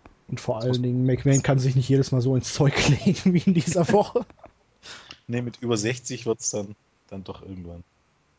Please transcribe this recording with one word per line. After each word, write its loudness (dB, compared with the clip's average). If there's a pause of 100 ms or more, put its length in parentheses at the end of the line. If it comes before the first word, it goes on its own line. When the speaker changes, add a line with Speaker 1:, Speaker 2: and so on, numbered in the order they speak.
(260)
Speaker 1:
Und -8
vor -4
Speaker 2:
Das -6
Speaker 1:
allen 0
Speaker 2:
muss 0
Speaker 1:
Dingen, 0
McMahon 2
kann 2
sich 0
nicht 2
jedes 2
Mal 2
so 0
ins -2
Zeug 2 (140)
<laughs> 2
legen 2
wie 2
in 4
dieser 0
Woche. 2 (1000)
Speaker 2:
Nee, -2
mit -8
über 2
sechzig -4
wird's -2
dann, -6 (340)
dann -12
doch -14
irgendwann. -14 (540)